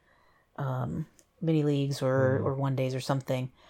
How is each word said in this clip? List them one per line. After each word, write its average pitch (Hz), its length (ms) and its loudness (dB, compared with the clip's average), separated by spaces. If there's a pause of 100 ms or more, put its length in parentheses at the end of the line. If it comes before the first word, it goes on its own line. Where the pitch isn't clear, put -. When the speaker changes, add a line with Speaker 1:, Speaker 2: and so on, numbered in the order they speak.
(560)
Speaker 1:
um, 143 500 -4 (340)
mini 160 220 2
leagues 139 400 0
or, 131 360 4
Speaker 2:
Mm-hmm. - 100 -2
Speaker 1:
or 135 60 0
one 135 200 -2
days 131 220 -2
or 131 40 -6
something. 131 520 -2 (180)